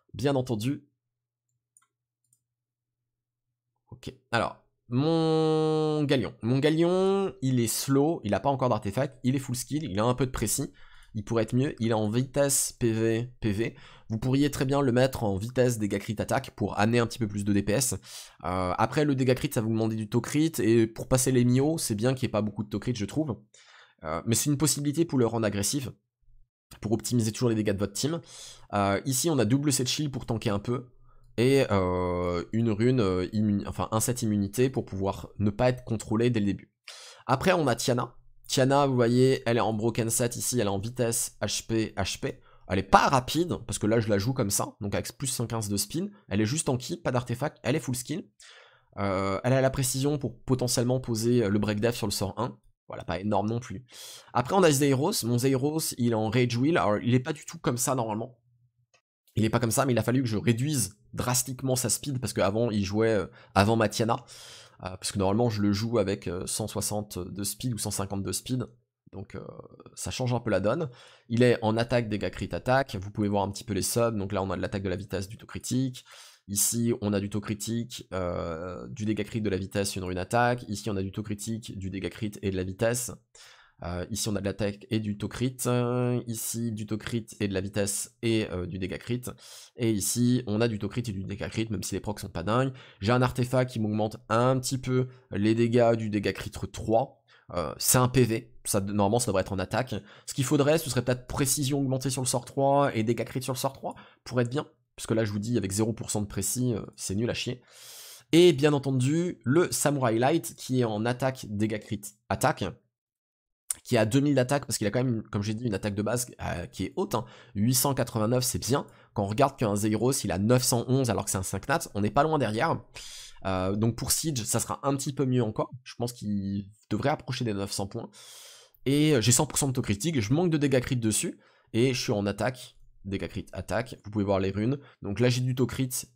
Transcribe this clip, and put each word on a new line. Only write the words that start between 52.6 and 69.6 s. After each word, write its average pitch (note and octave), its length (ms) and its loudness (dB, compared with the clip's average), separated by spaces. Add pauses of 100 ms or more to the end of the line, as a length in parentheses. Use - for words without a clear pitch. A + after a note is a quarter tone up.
Voilà, - 160 -12
pas E2 160 -4
énorme G#2 280 0
non A#2 120 -2
plus. A2 240 -12 (480)
Après B2 220 0
on G3 80 8
a E3+ 80 10
Zeiros, C#3 420 4 (120)
mon A#2+ 140 2
Zeiros C3+ 600 0
il A#2+ 140 2
est - 20 2
en A2 160 0
Rage B2 260 2
Wheel, D3 220 2
alors G2+ 200 2
il A#2+ 160 2
est B2+ 60 6
pas D3+ 120 -6
du D3+ 120 -10
tout - 140 -14
comme C3 180 -2
ça C3 180 0
normalement. A2+ 440 -4 (1000)
Il G#2 80 2
est A2 60 2
pas A2+ 100 2
comme A#2 100 0
ça, C3 160 2
mais C3+ 60 2
il A#2 60 4
a A2 40 2
fallu B2 200 2
que B2 60 -2
je A2 80 0
réduise A#2+ 600 0 (160)
drastiquement B2 640 -2
sa B2 120 -2
speed, C3 300 -2
parce A#2 140 -4
qu'avant G#2+ 380 2
il G#2 140 0
jouait, A2 300 2
euh, F#2 120 2 (280)
avant F3+ 220 6
Matiana, B2 480 0 (580)
euh, F#2 140 -10
parce - 160 -8
que G2+ 60 -4
normalement G2+ 320 2
je G#2 120 -2
le G#2 100 4
joue A2+ 260 0
avec, G2 280 -2
euh, F#2 200 -6
cent G#2+ 200 -4
soixante G#2 520 -6
de F#2 260 -8
speed B2 300 -6
ou G#2 40 -6
cent G#2 140 -4
cinquante G2 320 -4
de F#2 80 -4
speed, B2 340 -6 (460)
donc, G2 240 -14
euh, - 40 -10 (540)